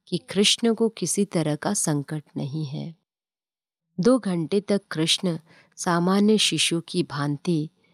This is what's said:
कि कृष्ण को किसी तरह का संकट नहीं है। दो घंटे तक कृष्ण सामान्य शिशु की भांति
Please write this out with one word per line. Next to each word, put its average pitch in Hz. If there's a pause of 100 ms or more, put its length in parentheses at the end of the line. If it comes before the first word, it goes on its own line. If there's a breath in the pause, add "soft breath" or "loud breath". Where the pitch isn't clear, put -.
कि 180
कृष्ण 214
को 226
किसी 202
तरह 151
का 156
संकट 151 (140)
नहीं 147
है। 147 (1040)
दो 233
घंटे 185
तक 202 (100)
कृष्ण 165 (380 soft breath)
सामान्य 190
शिशु 165
की 165
भांति 147 (240)